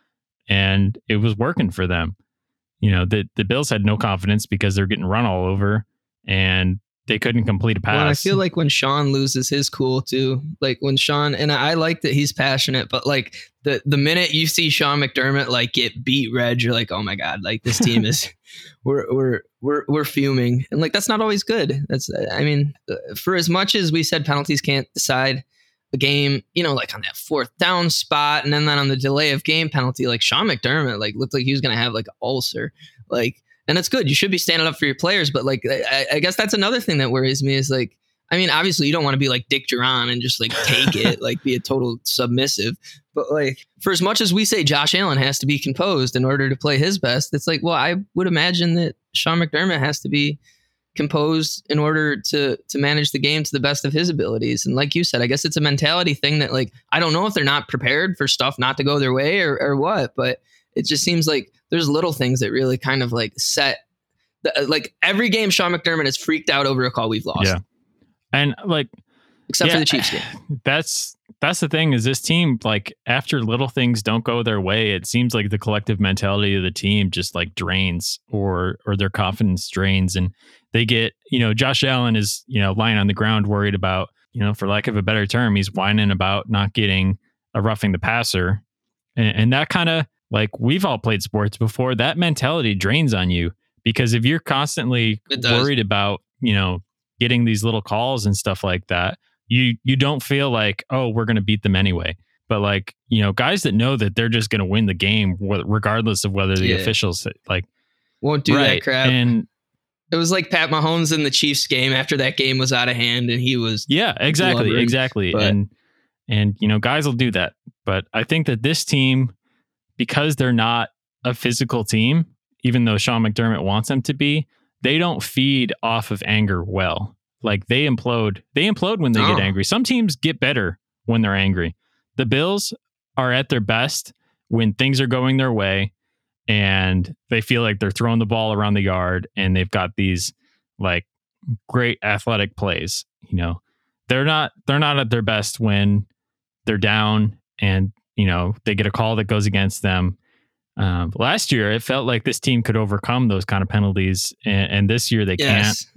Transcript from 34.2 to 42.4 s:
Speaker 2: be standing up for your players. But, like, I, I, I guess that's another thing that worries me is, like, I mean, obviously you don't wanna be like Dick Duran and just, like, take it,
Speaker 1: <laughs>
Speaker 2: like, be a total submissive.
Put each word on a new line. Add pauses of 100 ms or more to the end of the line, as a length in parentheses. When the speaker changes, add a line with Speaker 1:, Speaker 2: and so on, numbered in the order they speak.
Speaker 2:
be
standing
up
for
your
players.
But,
like,
I,
I,
I
guess
that's
another
thing
that
worries
me
is,
like, (340)
I
mean,
obviously
you
don't
wanna
be
like
Dick
Duran
and
just,
like, (140)
take
it,
Speaker 1:
<laughs>
Speaker 2:
like,
be
a
total
submissive. (380)